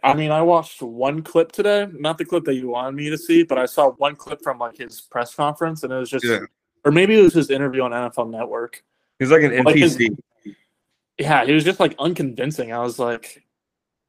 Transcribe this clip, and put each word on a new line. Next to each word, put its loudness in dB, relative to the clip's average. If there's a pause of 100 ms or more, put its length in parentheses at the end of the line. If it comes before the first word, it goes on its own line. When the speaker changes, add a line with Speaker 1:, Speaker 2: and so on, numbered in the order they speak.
Speaker 1:
I 4
mean, -2
I 0
watched 0
one -4
clip 0
today, 0
not -6
the -6
clip -2
that -2
you -6
wanted -6
me -8
to -6
see, 4
but -2
I 0
saw 4
one -2
clip -14
from, -6
like, -8
his -16
press -8
conference, -4
and -8
it -6
was -8
just, -4
Speaker 2:
Yeah. 0 (440)
Speaker 1:
or 4
maybe 4
it 10
was 6
his 2
interview -2
on -4
N -4
F -8
L -2
Network. -10 (380)
Speaker 2:
He's 0
like 6
an 2
Speaker 1:
Like, 6
his 6
Speaker 2:
N -4
P 0 (280)
C. -18 (640)
Speaker 1:
Yeah, 2
he 2
was 4
just, -2
like, 0
unconvincing. -6
I -4
was -6
like, -8 (640)